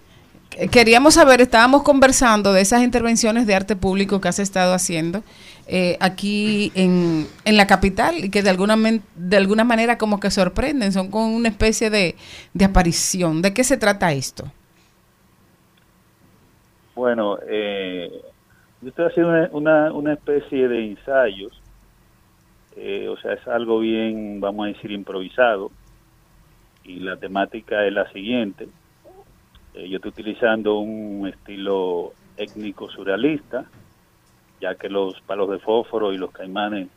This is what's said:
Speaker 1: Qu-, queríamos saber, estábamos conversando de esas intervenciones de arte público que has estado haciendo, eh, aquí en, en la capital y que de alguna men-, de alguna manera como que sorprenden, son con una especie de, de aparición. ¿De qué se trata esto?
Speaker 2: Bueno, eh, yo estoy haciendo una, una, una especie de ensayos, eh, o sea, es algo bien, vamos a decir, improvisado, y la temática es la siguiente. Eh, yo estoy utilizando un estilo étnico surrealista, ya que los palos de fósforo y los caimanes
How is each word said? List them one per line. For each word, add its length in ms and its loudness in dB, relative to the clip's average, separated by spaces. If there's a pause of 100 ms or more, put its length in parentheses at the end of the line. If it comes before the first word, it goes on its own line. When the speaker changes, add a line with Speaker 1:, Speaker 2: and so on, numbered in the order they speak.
(500)
Speaker 1:
Qu-, 200 -4
queríamos 440 6
saber, 260 8
estábamos 440 6
conversando 680 4
de 80 4
esas 240 4
intervenciones 640 0
de 80 2
arte 220 -2
público 420 0
que 80 -2
has 120 -2
estado 340 0
haciendo, 500 -4 (440)
eh, 340 -2
aquí 760 -2
en, 500 2 (200)
en 100 4
la 120 4
capital 580 0
y 40 -6
que 140 0
de 60 2
alguna 260 2
men-, 260 0 (140)
de 220 0
alguna 260 4
manera 340 2
como 220 0
que 100 -2
sorprenden, 640 0
son 180 -2
con 140 -2
una 240 0
especie 420 0
de, 280 0 (360)
de 120 4
aparición. 760 2
¿De 120 2
qué 100 0
se 140 2
trata 340 0
esto? 400 -8 (2500)
Speaker 2:
Bueno, 440 0 (120)
eh, 640 -6 (680)
yo 80 -16
estoy 160 -2
haciendo 260 0
una, 220 2
una, 400 2
una 200 -4
especie 540 -2
de 180 -2
ensayos, 680 -4 (1200)
eh, 320 -8
o 100 -8
sea, 160 -8
es 140 -10
algo 320 -2
bien, 600 -4
vamos 240 -6
a 80 -6
decir, 180 -16
improvisado, 800 -4 (1120)
y 160 -18
la 160 -10
temática 720 -4
es 60 -2
la 180 -2
siguiente. 560 -6 (1080)
Eh, 160 -16
yo 60 -6
estoy 140 -12
utilizando 680 -2
un 500 -10
estilo 840 -6 (220)
étnico 560 -14
surrealista, 720 -4 (960)
ya 160 -8
que 140 -12
los 320 -4
palos 280 -4
de 100 -6
fósforo 540 -2
y 40 -6
los 140 -8
caimanes 640 -8